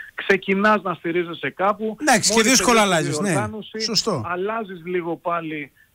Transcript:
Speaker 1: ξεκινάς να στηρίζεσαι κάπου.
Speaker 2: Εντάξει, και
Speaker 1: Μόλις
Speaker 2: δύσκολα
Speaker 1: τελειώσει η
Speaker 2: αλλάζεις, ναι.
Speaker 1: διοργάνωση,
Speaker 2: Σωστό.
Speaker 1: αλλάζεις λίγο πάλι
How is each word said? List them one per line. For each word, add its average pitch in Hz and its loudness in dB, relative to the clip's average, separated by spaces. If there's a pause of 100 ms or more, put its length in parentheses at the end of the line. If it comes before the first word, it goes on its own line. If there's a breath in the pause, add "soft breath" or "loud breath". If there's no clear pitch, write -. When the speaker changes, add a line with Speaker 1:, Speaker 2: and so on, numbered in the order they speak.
(140 loud breath)
Speaker 1:
ξεκινάς 196 2
να 185 -4
στηρίζεσαι 165 -4
κάπου. 208 -2
Speaker 2:
Εντάξει, 208 4
και 208 0
Speaker 1:
Μόλις 226 4
Speaker 2:
δύσκολα 226 6
Speaker 1:
τελειώσει 202 4
η 180 4
Speaker 2:
αλλάζεις, 151 0
ναι. 202 0
Speaker 1:
διοργάνωση, 214 -4
Speaker 2:
Σωστό. 214 -2
Speaker 1:
αλλάζεις 190 -6
λίγο 170 -4
πάλι 156 -6 (220 soft breath)